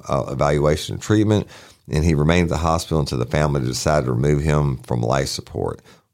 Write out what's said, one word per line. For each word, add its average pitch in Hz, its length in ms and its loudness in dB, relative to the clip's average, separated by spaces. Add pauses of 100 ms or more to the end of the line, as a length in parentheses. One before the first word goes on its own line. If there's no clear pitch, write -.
uh, 69 200 -2
evaluation 73 680 0
and - 80 -10
treatment, 104 440 2 (420)
and 76 160 0
he 82 100 4
remained 82 300 4
at 80 60 -2
the 73 80 -2
hospital 80 420 0
until 69 180 -4
the 62 80 -2
family 73 340 0
decided 64 460 0
to 64 60 -2
remove 73 300 2
him 73 360 2
from 60 220 -4
life 64 280 0
support. - 520 -8 (340)